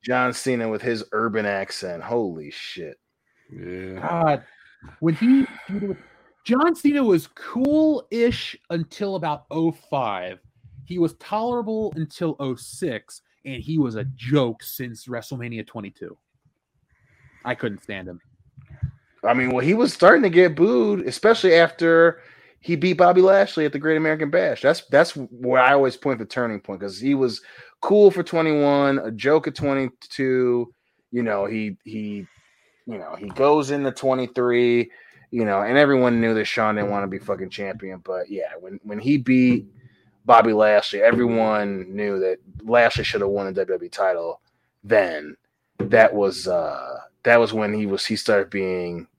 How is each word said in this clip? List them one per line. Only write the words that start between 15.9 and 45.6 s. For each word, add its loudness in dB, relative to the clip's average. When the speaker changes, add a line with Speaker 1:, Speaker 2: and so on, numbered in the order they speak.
Speaker 3:
I -4
couldn't -8
stand -12
him. -16
Speaker 1:
I 2
mean, 0
well, 0
he 2
was 2
starting 6
to 2
get 6
booed, 2
especially 2
after 4
he -4
beat 0
Bobby 6
Lashley 4
at 0
the -6
Great 0
American -2
Bash. -2
That's, 2
that's 4
where -2
I 6
always 2
point -4
the -10
turning -4
point, -12
'cause -10
he 0
was 0
cool 8
for -2
twenty-one, 2
a -6
joke 2
at -6
twenty-two. -2
You -4
know, -2
he, -6
he, -10
you -12
know, -14
he -14
goes 2
into -4
twenty-three, 0
you -2
know, 0
and 0
everyone 4
knew 2
that 0
Shawn -2
didn't -4
wanna -4
be -8
fucking -8
champion. -12
But -8
yeah, -10
when, -16
when -10
he 0
beat 2
Bobby 6
Lashley, 2
everyone 0
knew -4
that -2
Lashley 2
should -4
have 0
won -4
the -8
W -4
W -8
E -14
title -4
then. 0